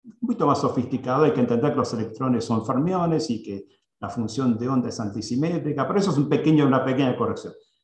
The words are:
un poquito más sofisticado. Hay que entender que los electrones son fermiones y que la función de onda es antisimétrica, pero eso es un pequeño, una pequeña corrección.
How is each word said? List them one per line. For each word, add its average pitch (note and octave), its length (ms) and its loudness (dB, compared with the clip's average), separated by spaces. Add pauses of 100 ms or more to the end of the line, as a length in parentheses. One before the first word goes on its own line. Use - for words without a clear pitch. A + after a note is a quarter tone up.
un - 240 -8
poquito E3+ 200 0
más C#3 120 4
sofisticado. B2+ 640 0
Hay D3 80 4
que B2+ 80 0
entender A#2 300 2
que - 60 -2
los - 160 0
electrones A#2 520 -2
son A2+ 200 -2
fermiones E3 640 0
y A2 140 -6
que G2 240 -10 (320)
la G2+ 100 -8
función A#2 480 -2
de A#2+ 120 -2
onda B2 200 0
es - 100 -8
antisimétrica, C3+ 880 -2
pero G3 120 0
eso F#3+ 120 2
es C#3 60 0
un C#3+ 120 2
pequeño, D3+ 360 4
una C3 200 4
pequeña C3 320 0
corrección. - 360 -4 (300)